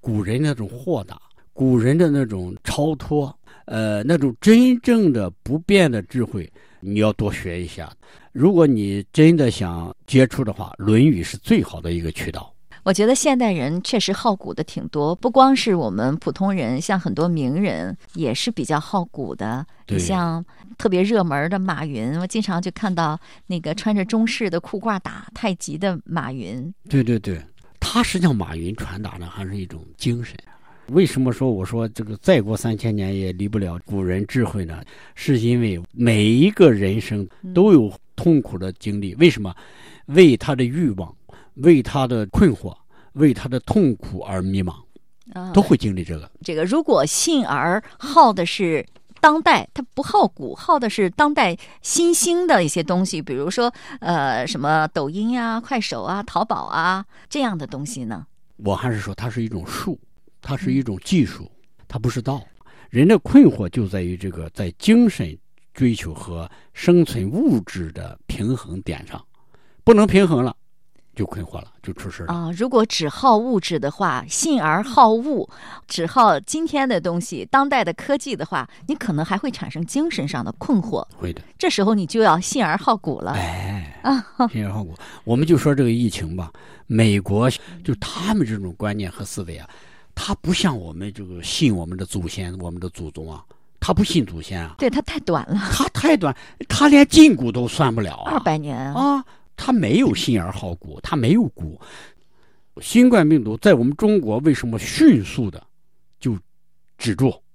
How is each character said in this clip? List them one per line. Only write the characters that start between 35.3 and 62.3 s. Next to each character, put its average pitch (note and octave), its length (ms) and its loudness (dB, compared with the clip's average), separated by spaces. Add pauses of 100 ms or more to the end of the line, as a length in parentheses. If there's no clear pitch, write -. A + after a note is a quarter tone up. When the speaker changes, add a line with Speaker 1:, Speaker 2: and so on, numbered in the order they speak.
Speaker 1:
因 A#2 220 2
为 G2+ 200 -2 (120)
每 A2 340 2
一 B2+ 260 6
个 E3+ 200 8
人 G2+ 280 2
生 G2+ 280 -6 (260)
都 F#3+ 200 8
有 G#2+ 200 6 (220)
痛 D#3+ 260 2
苦 - 160 -10
的 F#2 160 -6
经 G#2 260 -8
历。 G2 140 -8
Speaker 2:
嗯。 A2 60 -14
Speaker 1:
为 E3+ 100 8
什 B2 100 -2
么？ F#2+ 140 -8 (540)
为 D3 280 8
他 C#3 200 -2
的 B2+ 80 0
欲 C#3 280 0
望， F#2 220 -10 (420)
为 C#3 280 6
他 C3 240 -2
的 A2+ 200 -2
困 E3+ 280 4
惑， - 200 -14 (380)
为 C#3+ 180 4
他 A#2+ 160 -6
的 B2 120 -4
痛 D3+ 380 2
苦 - 240 -12
而 F#2+ 200 -6
迷 F#2+ 220 -2
茫， F2+ 100 -6 (600)
Speaker 2:
啊。 F#3 180 -12
Speaker 1:
都 - 100 6
会 - 160 4
经 - 180 -4
历 F2 80 -6
这 D#2+ 140 -8
个。 D2+ 140 -16 (100)
Speaker 2:
这 E3 140 -8
个 D#3+ 100 0
如 C4 160 0
果 F#3+ 240 2
信 C#4 400 0
而 D#3+ 360 -2 (180)
好 C#4 340 4
的 F#3 100 -2
是 E3 400 -2 (380)
当 D#4 180 6
代， D4+ 360 2
他 C4+ 80 -8 (100)
不 C#4 80 -6
好 E4+ 260 2
古， - 280 -8
好 D#4 240 0
的 A#3 100 -2
是 G3+ 220 0
当 D4 200 2
代 G#3 240 0 (280)
新 E4+ 280 2
兴 E4+ 360 0
的 A3+ 160 4
一 D#3 40 0
些 E3+ 140 -2
东 F3+ 240 0
西， D#3 160 -6
比 - 100 -10
如 C#3+ 200 -4
说， A#3+ 200 0 (280)
呃， C#3 480 -2
什 D#3 120 -8
么 D#3 320 0
抖 C#3+ 160 -4
音 A3 320 -4
啊、 A3+ 220 -4
快 A#3+ 180 -4
手 B2 220 -6
啊、 F#3 220 -6
淘 - 200 -2
宝 G3+ 200 -4
啊， F3+ 420 -2 (240)
这 D4 120 -4
样 G#3+ 140 -2
的 D3 120 -8
东 C#3 180 -10
西 C3 200 -10
呢？ G#2+ 200 -10 (320)
Speaker 1:
我 G2+ 160 -4
还 B2 180 -4
是 A2 60 -2
说 G2 160 -8
它 B2 160 -8
是 A#2 140 -6
一 A2+ 40 -6
种 G2 200 -8
术， - 320 -8 (420)
它 C#3 140 -6
是 B2+ 180 -2
一 C3+ 80 2
种 A2+ 220 -6
技 D#3+ 220 2
术， - 180 -12
Speaker 2:
嗯。 - 440 -20
Speaker 1:
它 B2 120 -8
不 A#2 100 -2
是 A#2+ 120 -4
道。 C3+ 200 -4 (480)